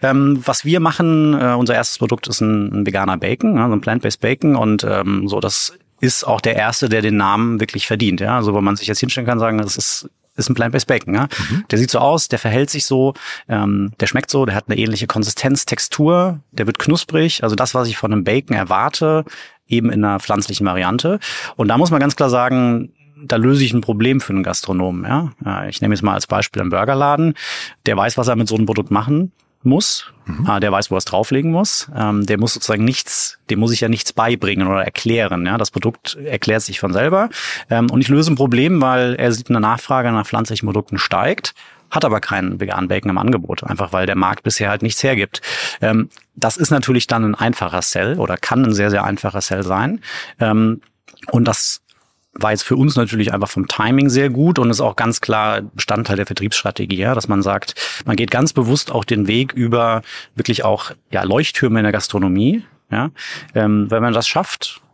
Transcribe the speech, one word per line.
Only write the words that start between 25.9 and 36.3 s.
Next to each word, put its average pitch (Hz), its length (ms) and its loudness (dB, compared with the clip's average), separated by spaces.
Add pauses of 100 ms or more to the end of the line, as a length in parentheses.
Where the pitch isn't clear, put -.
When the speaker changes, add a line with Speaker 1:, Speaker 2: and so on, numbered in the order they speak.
Speaker 1:
jetzt 90 80 -4
mal 98 120 2
als 98 120 -4
Beispiel - 340 -2
einen 92 100 -2
Burgerladen. 143 640 2 (520)
Der 107 100 0
weiß, 110 220 0
was 120 100 0
er 123 80 2
mit 110 120 0
so 113 80 0
einem 110 100 2
Produkt 107 240 -2
machen 143 420 0 (320)
muss. 139 420 2 (200)
Speaker 2:
Mhm. 78 220 -4
Speaker 1:
Ah, 101 120 2
der 104 120 0
weiß, 98 180 0
wo 95 40 -2
er 92 40 2
es 92 60 -4
drauflegen 135 460 0
muss. 180 440 -2
Ähm, 104 320 0
der 104 120 0
muss 113 160 0
sozusagen 107 300 -2
nichts, - 540 -2 (120)
dem 101 80 0
muss 113 140 2
ich 117 80 -2
ja 113 80 0
nichts 113 240 -2
beibringen 104 560 0
oder 95 160 2
erklären, 101 600 0
ja. 101 120 -2
Das 107 120 -2
Produkt - 460 -4
erklärt 120 460 -2